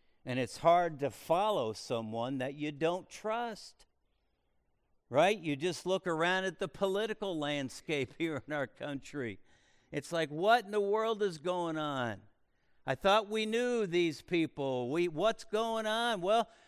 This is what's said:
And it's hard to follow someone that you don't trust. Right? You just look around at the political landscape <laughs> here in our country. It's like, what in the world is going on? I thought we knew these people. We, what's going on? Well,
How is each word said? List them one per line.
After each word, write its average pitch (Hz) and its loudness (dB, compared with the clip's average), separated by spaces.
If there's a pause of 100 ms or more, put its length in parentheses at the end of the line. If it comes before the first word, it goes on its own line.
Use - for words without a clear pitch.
(240)
And 127 -2
it's 123 -4
hard 170 4
to 139 0
follow 170 0
someone 117 -4
that 135 -4
you 147 -4
don't 160 -2
trust. 220 -8 (1200)
Right? 175 4
You 156 -2
just 165 -4
look 185 0
around 180 2
at 180 -4
the 190 -4
political 196 -2
landscape 143 -4
<laughs> - -14
here 156 -2
in 143 -8
our 143 -2
country. 131 -8 (520)
It's 147 -6
like, 165 0
what 196 4
in 196 -14
the 208 2
world 214 0
is 180 -2
going 170 -2
on? 131 -2 (680)
I 135 0
thought 202 4
we 220 0
knew 233 2
these 165 2
people. 135 0
We, 175 2
what's 196 0
going 220 -2
on? 226 0
Well, 208 4 (200)